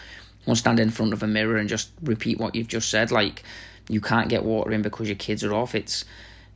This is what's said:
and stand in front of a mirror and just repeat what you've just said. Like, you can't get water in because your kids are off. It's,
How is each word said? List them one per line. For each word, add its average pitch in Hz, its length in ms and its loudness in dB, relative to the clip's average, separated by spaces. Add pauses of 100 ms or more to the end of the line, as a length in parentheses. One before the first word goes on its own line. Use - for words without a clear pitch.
(480)
and 120 100 4
stand 117 220 4
in 110 100 4
front 113 240 0
of 107 100 -4
a 107 40 0
mirror 110 280 2
and 104 140 0
just 110 200 -4 (140)
repeat 117 340 0
what 117 160 -2
you've 113 140 -4
just 113 220 -2
said. 110 220 2
Like, 107 320 2 (440)
you 107 140 0
can't 113 260 2
get 117 160 2
water 110 300 0
in 107 80 2
because 107 260 -4
your 104 80 -2
kids 104 300 -4
are 104 80 0
off. 117 200 0
It's, - 300 -4 (520)